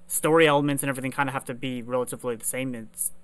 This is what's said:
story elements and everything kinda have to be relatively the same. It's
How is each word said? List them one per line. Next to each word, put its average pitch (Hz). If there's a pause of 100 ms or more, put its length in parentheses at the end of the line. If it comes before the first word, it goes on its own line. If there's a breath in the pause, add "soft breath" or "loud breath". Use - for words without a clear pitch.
story 160
elements 147
and 139
everything 131
kinda 135
have 139
to 127
be 123
relatively 123
the 107
same. 131
It's - (120)